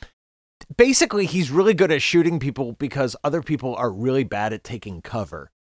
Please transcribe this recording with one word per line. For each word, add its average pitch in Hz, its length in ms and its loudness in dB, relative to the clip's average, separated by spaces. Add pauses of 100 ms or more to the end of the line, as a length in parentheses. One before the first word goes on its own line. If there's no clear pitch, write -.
(760)
basically, 247 500 4
he's 151 260 -2
really 190 220 4
good 180 180 4
at 143 100 2
shooting 170 380 2
people 127 340 -4
because 135 500 -4
other 147 180 0
people 127 340 -4
are 117 160 -2
really 127 320 0
bad 104 300 -2
at 107 100 -10
taking 101 380 -10
cover. 82 500 -8 (120)